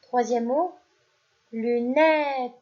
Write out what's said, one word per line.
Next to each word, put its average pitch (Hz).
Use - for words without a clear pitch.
Troisième 233
mot, 311
lunettes. 254